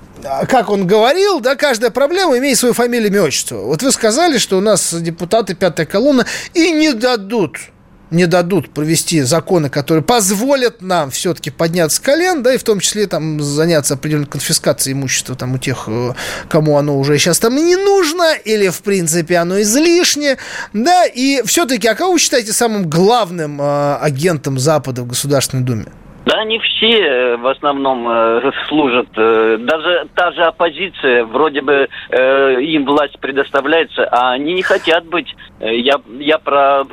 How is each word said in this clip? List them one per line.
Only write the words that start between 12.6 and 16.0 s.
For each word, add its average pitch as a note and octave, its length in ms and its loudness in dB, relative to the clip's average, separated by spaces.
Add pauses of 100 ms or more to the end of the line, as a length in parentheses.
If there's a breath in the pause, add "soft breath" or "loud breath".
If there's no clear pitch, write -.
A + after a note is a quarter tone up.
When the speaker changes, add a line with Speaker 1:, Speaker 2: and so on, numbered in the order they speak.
Speaker 1:
том G#3+ 160 0
числе G#3 280 -2
там D#3 340 -4
заняться D3 540 0
определенной D3 320 -2
конфискацией - 680 -2
имущества C3 420 -4
там B2+ 200 -4
у - 20 -4
тех, B2+ 300 -4
э, A#2+ 260 -4 (340 loud breath)